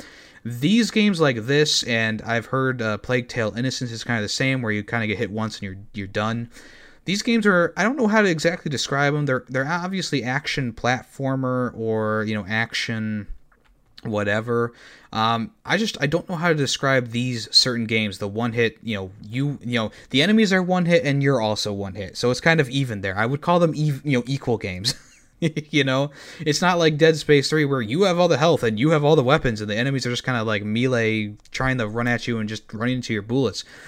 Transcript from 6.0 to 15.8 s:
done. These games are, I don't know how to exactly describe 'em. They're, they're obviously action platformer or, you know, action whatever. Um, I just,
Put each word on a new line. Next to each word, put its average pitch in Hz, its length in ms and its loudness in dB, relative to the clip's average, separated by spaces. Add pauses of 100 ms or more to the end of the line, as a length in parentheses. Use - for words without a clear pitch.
done. 113 420 -4 (560)
These 202 160 -2
games 233 260 2
are, 175 300 4
I 175 60 2
don't 240 120 2
know 254 120 2
how 214 160 4
to 196 60 4
exactly 165 400 0
describe 143 440 0
'em. 147 120 0
They're, 127 220 0
they're 131 180 -2
obviously 175 560 -4
action 127 520 -4
platformer 127 1040 -2
or, 110 500 0
you 110 80 -2
know, 104 100 -4
action 110 840 -4 (760)
whatever. 113 680 -2 (380)
Um, 113 400 0 (140)
I 156 120 0
just, 214 240 -2